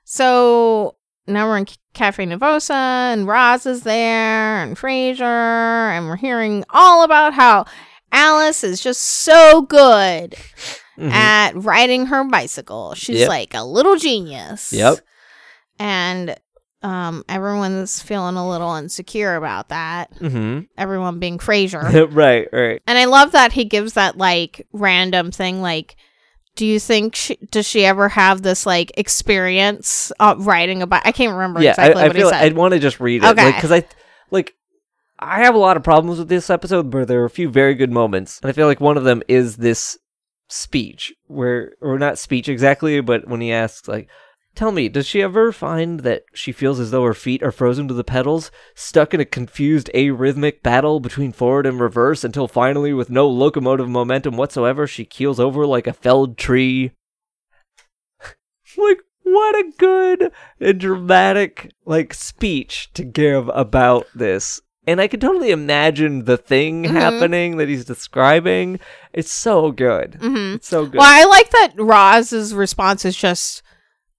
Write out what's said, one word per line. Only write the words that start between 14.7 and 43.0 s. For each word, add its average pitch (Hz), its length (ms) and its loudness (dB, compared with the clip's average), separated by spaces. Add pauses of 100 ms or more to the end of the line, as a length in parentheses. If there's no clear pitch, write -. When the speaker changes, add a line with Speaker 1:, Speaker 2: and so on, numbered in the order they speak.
Speaker 2:
Yep. 113 280 2 (800)
Speaker 1:
And, 185 560 -6 (480)
um, 180 460 -8
everyone's 190 720 -6
feeling 185 340 -6
a 180 140 -6
little 170 260 -6
insecure 180 600 -8
about 120 340 -8
that. 165 460 -10
Speaker 2:
Mm-hmm. 127 460 -6 (160)
Speaker 1:
Everyone 185 420 -6
being 175 180 -8
Frasier. 175 720 0
Speaker 2:
<laughs> - 20 -
Right, 135 380 4
right. 117 360 -2
Speaker 1:
And 240 100 2
I 247 80 4
love 277 280 6
that 254 200 4
he 247 120 -4
gives 208 280 -4
that, 196 240 0
like, 175 560 -4
random 185 580 0
thing, 185 300 -6
like, 165 340 -8 (600)
"Do 214 100 -4
you 214 140 0
think 214 360 -2
she, - 200 -8 (160)
does 214 160 -2
she 202 180 2
ever 196 240 2
have 190 320 2
this, 185 240 -2
like, 175 320 -2
experience, 196 1200 -2
uh, 208 200 6
riding 185 420 0
a 180 60 -4
bike?" 180 180 0
I 170 60 2
can't 226 220 -2
remember 180 280 -4
Speaker 2:
Yeah, 143 100 6
Speaker 1:
exactly 160 300 4
Speaker 2:
I, 151 40 6
I - 20 6
Speaker 1:
what 151 80 0
he 190 80 2
Speaker 2:
feel 180 80 4
Speaker 1:
said. 156 200 2
Speaker 2:
I 160 40 -4
wanna 175 240 2
just 139 200 -2
read 120 240 -2
it, 208 40 6
Speaker 1:
Okay. 220 180 6
Speaker 2:
like, 123 160 2
'cause 160 100 -2
I, 170 140 4 (460)
like, 185 220 -4 (640)
I 190 240 -4
have 247 120 6
a 220 40 4
lot 185 180 4
of 139 60 -6
problems 165 360 2
with 160 100 -10
this 180 200 -2
episode, 175 420 -2
but 131 160 -4
there 123 140 0
are 120 40 0
a 117 40 -4
few 175 200 -6
very 135 260 4
good 127 160 -2
moments, 107 500 -2
and 135 80 -6
I 131 40 -4
feel 151 140 2
like 139 140 0
one 147 160 2
of 131 60 -2
them 123 240 2
is 120 300 0
this 117 400 -2 (520)
speech - 640 -10 (140)
where, 123 520 -6
or 135 200 -6
not 143 180 -4
speech 127 320 -6
exactly, 139 520 0